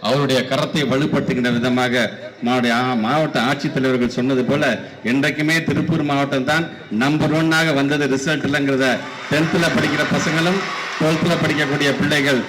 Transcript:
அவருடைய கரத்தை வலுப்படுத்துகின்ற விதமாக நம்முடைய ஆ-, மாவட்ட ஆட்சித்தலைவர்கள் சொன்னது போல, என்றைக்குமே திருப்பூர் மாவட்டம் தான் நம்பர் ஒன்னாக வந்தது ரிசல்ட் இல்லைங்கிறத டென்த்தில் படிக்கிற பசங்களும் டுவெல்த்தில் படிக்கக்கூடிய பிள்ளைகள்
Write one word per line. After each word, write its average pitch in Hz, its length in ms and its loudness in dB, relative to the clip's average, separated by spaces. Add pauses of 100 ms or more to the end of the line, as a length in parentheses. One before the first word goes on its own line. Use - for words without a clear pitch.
அவருடைய 131 320 2 (100)
கரத்தை 139 420 0
வலுப்படுத்துகின்ற 131 640 0
விதமாக 123 360 0 (520)
நம்முடைய 120 340 0
ஆ-, 127 260 0
மாவட்ட 147 320 0 (120)
ஆட்சித்தலைவர்கள் 131 680 0
சொன்னது 127 320 0
போல, 143 140 2 (480)
என்றைக்குமே 147 440 0 (140)
திருப்பூர் 151 420 0
மாவட்டம் 139 400 0
தான் 165 160 0 (360)
நம்பர் 151 360 2
ஒன்னாக 160 400 2
வந்தது 143 360 0
ரிசல்ட் 143 340 -2
இல்லைங்கிறத 139 420 2 (400)
டென்த்தில் 160 460 2
படிக்கிற 147 260 0 (100)
பசங்களும் 180 480 0 (380)
டுவெல்த்தில் 160 440 2
படிக்கக்கூடிய 147 460 0 (100)
பிள்ளைகள் 143 500 2